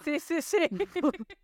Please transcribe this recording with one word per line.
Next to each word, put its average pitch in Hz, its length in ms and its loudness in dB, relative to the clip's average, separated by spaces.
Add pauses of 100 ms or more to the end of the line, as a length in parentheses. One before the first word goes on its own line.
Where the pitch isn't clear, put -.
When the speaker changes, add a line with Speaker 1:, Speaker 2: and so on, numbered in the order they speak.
Speaker 1:
Sí, 294 180 0
sí, 330 200 -2
sí, - 180 0
sí. 339 120 4
Speaker 2:
<laughs> 302 720 -2